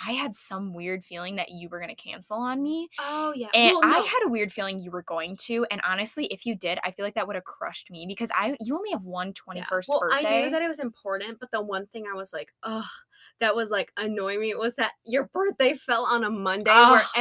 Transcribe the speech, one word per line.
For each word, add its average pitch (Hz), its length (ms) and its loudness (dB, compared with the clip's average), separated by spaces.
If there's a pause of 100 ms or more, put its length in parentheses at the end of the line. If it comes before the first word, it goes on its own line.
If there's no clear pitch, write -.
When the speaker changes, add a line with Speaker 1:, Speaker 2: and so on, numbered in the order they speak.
Speaker 1:
I 220 60 -4
had 262 220 -4
some 190 400 0
weird 180 300 -6
feeling 180 320 -10
that 185 140 -6
you 175 180 -12
were 175 120 -10
gonna 170 160 -10
cancel - 420 -4
on 254 240 -2
me. 320 260 -4 (100)
Speaker 2:
Oh, 302 340 -4
yeah. 240 220 -6
Speaker 1:
And 233 180 8
Speaker 2:
Well, 339 100 6
Speaker 1:
I - 160 6
Speaker 2:
no. - 140 0
Speaker 1:
had 466 140 2
a 262 40 2
weird 214 220 0
feeling 196 280 -4
you 180 120 -12
were 180 120 -6
going 170 320 -6 (100)
to, 233 240 0
and 202 140 -4
honestly, 202 440 0
if - 180 -8
you 233 100 -2
did, 180 280 -4
I 185 80 -4
feel 202 140 -6
like 208 100 -8
that 202 120 -2
would've 190 160 -6
crushed - 460 -10
me 170 180 -12
because 202 260 -4
I, 226 260 0
you 233 160 -4
only 415 160 -6
have 214 120 -6
one 180 280 -8 (200)
Speaker 2:
Yeah. 180 140 -8
Speaker 1:
twenty-first 185 220 -4
Speaker 2:
Well, 285 120 2
Speaker 1:
birthday. 180 180 2
Speaker 2:
I 294 60 0
knew - 260 2
that 320 120 0
it 339 60 0
was 302 100 -4
important, 220 640 -6
but 254 100 -14
the 220 120 -2
one 202 240 -4
thing 220 200 -12
I 202 80 -8
was 190 180 -8
like, 156 200 -10 (100)
"Ugh," 220 220 -6 (560)
that 220 160 4
was, 220 140 0
like, 196 260 0
annoying 208 440 -2
me 214 140 -2
was 233 220 -2
that 233 160 -2 (120)
your 254 280 0
birthday 349 420 2
fell 247 300 0
on 233 200 2
a 208 60 0
Monday 214 540 6
Speaker 1:
Ugh, - 0 -
Speaker 2:
where 240 260 8 (100)